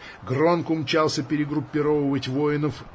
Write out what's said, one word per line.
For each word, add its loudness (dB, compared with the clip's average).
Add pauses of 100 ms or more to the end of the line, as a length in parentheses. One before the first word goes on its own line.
(220)
Гронк 2
умчался 0
перегруппировывать 0
воинов 0 (120)